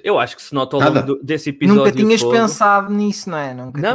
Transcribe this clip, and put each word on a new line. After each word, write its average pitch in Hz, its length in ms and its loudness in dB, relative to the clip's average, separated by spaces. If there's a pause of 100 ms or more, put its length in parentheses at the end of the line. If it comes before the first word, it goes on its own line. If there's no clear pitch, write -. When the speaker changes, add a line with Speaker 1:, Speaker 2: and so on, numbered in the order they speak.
Speaker 1:
eu 190 140 2
acho 120 180 -2
que - 60 -20
se - 120 -16
nota 131 220 -2
ao 135 60 2
Speaker 2:
Nada. 147 180 4
Speaker 1:
longo 131 140 -4
do, 139 100 -12
desse 151 240 -4
episódio 185 360 4
Speaker 3:
Nunca 202 120 4
tinhas 214 240 2
Speaker 1:
todo. 240 120 0
Speaker 3:
pensado 202 600 2
nisso, 208 380 -4
não 160 80 -6
é? 139 160 -8
Nunca 127 260 -12
Speaker 1:
Não, 196 140 -2